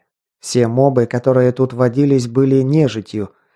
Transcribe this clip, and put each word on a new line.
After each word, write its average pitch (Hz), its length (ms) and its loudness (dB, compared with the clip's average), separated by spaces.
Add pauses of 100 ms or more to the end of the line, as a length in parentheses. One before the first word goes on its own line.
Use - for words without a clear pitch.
(400)
Все 120 280 0
мобы, 127 380 2
которые 127 460 0
тут 127 220 -2
водились, 127 540 0
были 135 360 0
нежитью, 110 680 -2 (260)